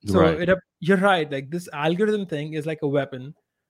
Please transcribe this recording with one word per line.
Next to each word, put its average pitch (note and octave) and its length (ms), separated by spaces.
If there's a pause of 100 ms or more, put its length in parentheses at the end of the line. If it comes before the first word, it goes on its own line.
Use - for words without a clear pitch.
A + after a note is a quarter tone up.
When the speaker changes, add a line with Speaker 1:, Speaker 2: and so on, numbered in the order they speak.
Speaker 1:
So - 140
Speaker 2:
Right. E3+ 280
Speaker 1:
it, F#3 100 (220)
you're F#3 180
right. F3+ 320
Like, C#3 200
this F3 220
algorithm F3+ 540
thing D#3 280
is D3+ 120
like D#3 160
a D3 60
weapon, C#3 460 (360)